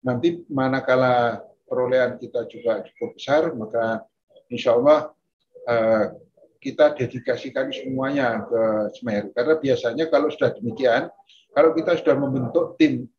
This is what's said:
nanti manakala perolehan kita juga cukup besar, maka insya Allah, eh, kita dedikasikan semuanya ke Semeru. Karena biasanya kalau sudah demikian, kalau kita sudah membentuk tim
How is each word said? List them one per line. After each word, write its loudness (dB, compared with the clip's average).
nanti -2
manakala 0
perolehan 0
kita -6
juga -4
cukup -12
besar, 0
maka -4
insya 2
Allah, 4
eh, 2
kita 4
dedikasikan -4
semuanya -2
ke 0
Semeru. -4
Karena 2
biasanya 0
kalau 2
sudah 0
demikian, 0
kalau 6
kita 0
sudah 2
membentuk -2
tim 2